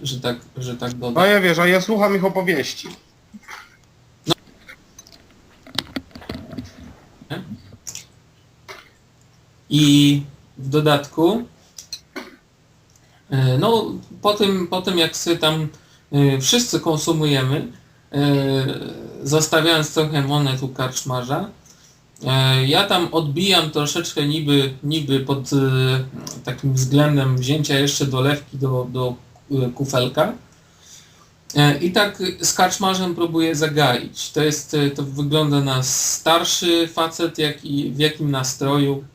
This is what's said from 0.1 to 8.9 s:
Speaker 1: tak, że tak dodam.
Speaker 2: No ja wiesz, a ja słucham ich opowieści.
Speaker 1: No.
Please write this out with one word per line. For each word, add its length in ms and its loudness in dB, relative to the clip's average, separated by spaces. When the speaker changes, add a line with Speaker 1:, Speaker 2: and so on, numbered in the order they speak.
Speaker 1:
tak, 140 -4
że 200 -8
tak 160 -6
dodam. 200 -6
Speaker 2:
No 120 4
ja 140 6
wiesz, 200 2
a 80 4
ja 140 4
słucham 340 2
ich 100 0
opowieści. 640 -2
Speaker 1:
No. 80 -10